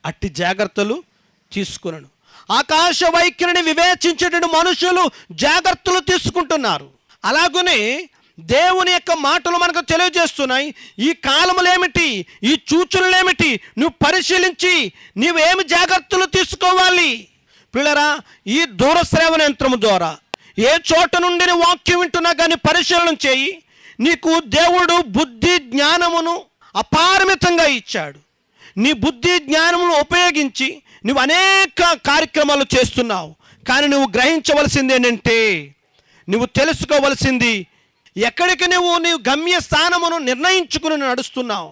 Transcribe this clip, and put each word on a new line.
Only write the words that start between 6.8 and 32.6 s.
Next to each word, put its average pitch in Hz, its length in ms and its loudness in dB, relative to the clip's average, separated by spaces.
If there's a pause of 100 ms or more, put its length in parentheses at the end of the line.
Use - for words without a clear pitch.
అలాగనే 330 500 0 (580)
దేవుని 359 560 0
యొక్క 349 180 -2 (140)
మాటలు 349 380 0
మనకు 349 180 -2 (100)
తెలియజేస్తున్నాయి. 311 760 -2 (400)
ఈ - 20 2 (180)
కాలములేమిటి, 359 800 0 (420)
ఈ 302 40 2 (160)
సూచనలేమిటి, 370 800 0 (300)
నువ్వు 302 160 -2 (100)
పరిశీలించి 359 680 0 (480)
నీవేమి 339 420 2 (120)
జాగ్రత్తలు 370 600 0
తీసుకోవాలి. 359 760 2 (640)
పిల్లరా, 294 340 0 (480)
ఈ 302 40 0 (220)
దూర 302 160 4 (140)
శ్రవణ 320 360 2
యంత్రము 262 380 -2
ద్వారా 180 260 2 (580)
ఏ - 20 4 (180)
చోట 330 240 2 (100)
నుండి 349 260 0
నీ 349 40 2 (120)
వాక్యం 349 360 0
వింటున్నా 339 380 0
కానీ 330 160 2 (100)
పరిశీలన 339 460 0 (140)
చేయి. 269 260 0 (540)
నీకు 330 260 0 (240)
దేవుడు 349 400 2 (220)
బుద్ధి 277 360 0 (180)
జ్ఞానమును 339 640 0 (420)
అపారమితంగా 349 880 2 (140)
ఇచ్చాడు. 151 400 -10 (640)
నీ 285 80 2 (120)
బుద్ధి 285 300 0 (140)
జ్ఞానమును 339 460 2 (100)
ఉపయోగించి 302 640 0 (380)
నువ్వు 262 200 0
అనేక 370 560 2 (280)
కార్యక్రమాలు 294 560 0 (100)